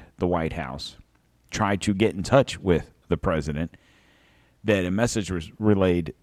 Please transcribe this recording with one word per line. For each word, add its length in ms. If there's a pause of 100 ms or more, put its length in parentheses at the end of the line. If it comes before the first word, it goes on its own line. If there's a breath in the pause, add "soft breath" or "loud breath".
(180)
the 80
White 280
House, 420 (540)
tried 320
to 120
get 200
in 80
touch 360
with 340 (160)
the 80
president, 600 (880 soft breath)
that 200
a 60
message 400
was 280
relayed 540 (100)